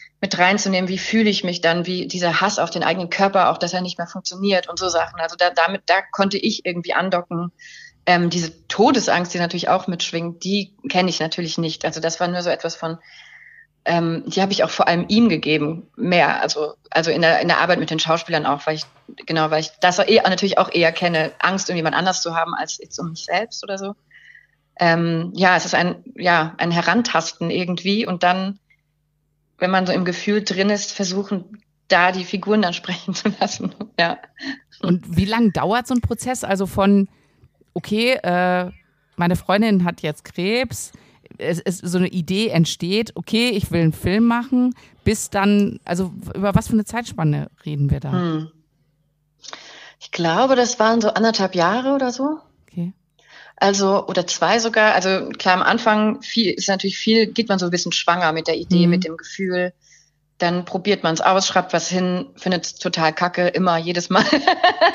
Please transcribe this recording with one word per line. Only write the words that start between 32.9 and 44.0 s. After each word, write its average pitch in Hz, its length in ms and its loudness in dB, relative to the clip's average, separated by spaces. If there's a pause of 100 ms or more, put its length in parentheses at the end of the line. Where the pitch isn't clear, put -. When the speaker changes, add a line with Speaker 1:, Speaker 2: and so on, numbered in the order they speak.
Speaker 1:
zu - 160 -2 (100)
lassen. - 340 -4 (240)
Ja. 170 200 0 (640)
Speaker 2:
Und 170 340 0
wie 196 100 4
lang 226 260 2
dauert 202 340 -2
so 254 80 -2
ein 240 80 2
Prozess? - 420 -4
Also 294 220 0
von, 196 420 4 (640)
okay, 220 400 0 (100)
äh, 180 480 0 (460)
meine 175 200 2
Freundin 202 480 2
hat 170 180 -4
jetzt 151 220 -6
Krebs, 233 680 -4 (460)
es, 165 220 -2
es, 180 180 -4
so 180 200 -2
eine 180 100 2
Idee 190 400 -2
entsteht, 175 640 0
okay, 233 360 0
ich 196 200 -2
will 170 120 0
einen 160 100 4
Film 202 320 0